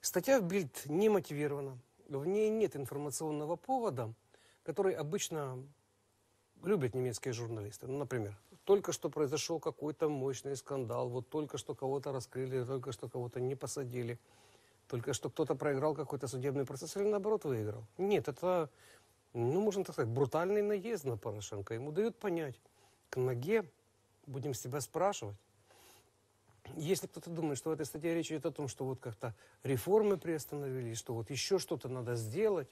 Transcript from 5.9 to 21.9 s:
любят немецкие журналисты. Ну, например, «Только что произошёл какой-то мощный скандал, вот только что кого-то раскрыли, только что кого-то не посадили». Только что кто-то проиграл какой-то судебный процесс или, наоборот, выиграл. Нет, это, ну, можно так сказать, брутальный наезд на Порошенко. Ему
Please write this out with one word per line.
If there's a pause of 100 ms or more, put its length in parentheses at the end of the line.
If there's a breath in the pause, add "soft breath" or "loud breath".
любят
немецкие
журналисты.
Ну,
например, (280)
«Только
что
произошёл
какой-то
мощный
скандал,
вот
только
что
кого-то
раскрыли,
только
что
кого-то
не
посадили». (720 soft breath)
Только
что
кто-то
проиграл
какой-то
судебный
процесс
или,
наоборот,
выиграл. (120)
Нет,
это, (640 loud breath)
ну,
можно
так
сказать,
брутальный
наезд
на
Порошенко.
Ему